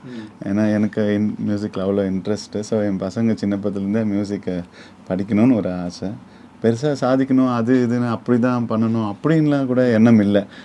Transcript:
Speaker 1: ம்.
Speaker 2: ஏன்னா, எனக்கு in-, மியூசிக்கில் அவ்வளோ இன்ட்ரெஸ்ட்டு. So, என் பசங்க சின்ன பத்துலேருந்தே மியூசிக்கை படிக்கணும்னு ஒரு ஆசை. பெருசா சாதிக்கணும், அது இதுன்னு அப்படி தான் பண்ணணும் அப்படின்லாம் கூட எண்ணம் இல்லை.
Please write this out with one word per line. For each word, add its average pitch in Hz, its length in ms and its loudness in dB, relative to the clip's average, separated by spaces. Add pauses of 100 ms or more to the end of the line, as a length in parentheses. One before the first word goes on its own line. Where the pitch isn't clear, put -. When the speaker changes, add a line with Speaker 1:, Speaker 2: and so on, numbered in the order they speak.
Speaker 1:
ம். 110 440 -12
Speaker 2:
ஏன்னா, 107 240 0
எனக்கு 104 420 0
in-, 104 240 -2
மியூசிக்கில் 104 440 -4
அவ்வளோ 98 180 0
இன்ட்ரெஸ்ட்டு. 98 600 -4
So, 107 220 -2
என் 101 180 -2
பசங்க 110 340 0
சின்ன 101 220 -2
பத்துலேருந்தே 101 480 -2
மியூசிக்கை 98 580 -4 (460)
படிக்கணும்னு 101 460 2
ஒரு 92 180 -2
ஆசை. 90 360 -8 (540)
பெருசா 117 380 0
சாதிக்கணும், 131 540 2
அது 123 320 2
இதுன்னு 120 220 -2
அப்படி 117 300 0
தான் 123 300 0
பண்ணணும் 110 460 -2
அப்படின்லாம் 147 520 2
கூட 127 220 2
எண்ணம் 113 320 6
இல்லை. 101 240 4 (200)